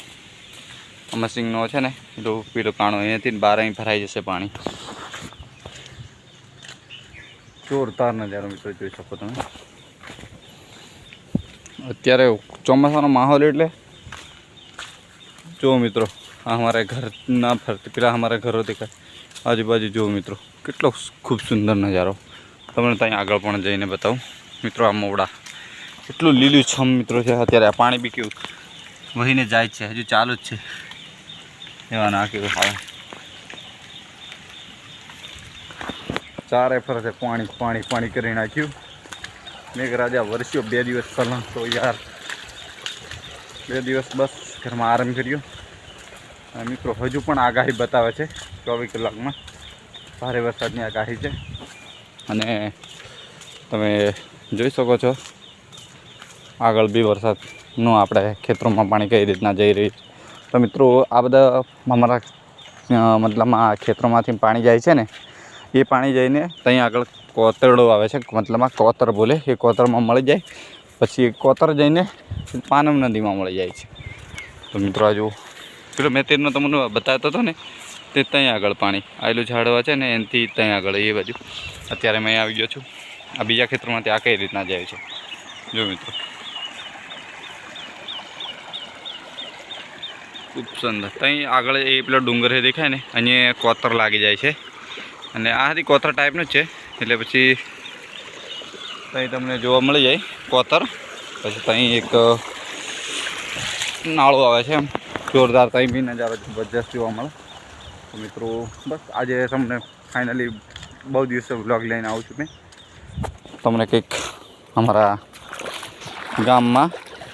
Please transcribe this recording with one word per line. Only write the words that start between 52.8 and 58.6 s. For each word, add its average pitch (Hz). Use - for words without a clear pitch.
તમે 104
જોઈ 117
શકો 123
છો 127
આગળ 110
બી 110
વરસાદનું 110
આપણે 101
ખેતરોમાં 110